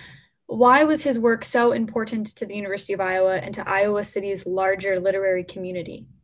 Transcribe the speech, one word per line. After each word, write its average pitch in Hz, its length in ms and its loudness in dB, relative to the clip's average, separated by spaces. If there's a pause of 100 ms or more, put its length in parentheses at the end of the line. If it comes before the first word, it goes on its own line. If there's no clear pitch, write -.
(480)
Why 247 380 6
was 302 180 2
his 254 160 0
work 226 260 2
so 240 280 2
important 220 640 -4
to 214 100 -8
the 202 80 -10
University 202 380 -6
of 185 60 -2
Iowa 190 360 2
and - 180 -6
to - 160 -8
Iowa 208 340 2
City's 196 440 -6
larger 190 520 0
literary 190 440 0
community? 185 640 -10 (160)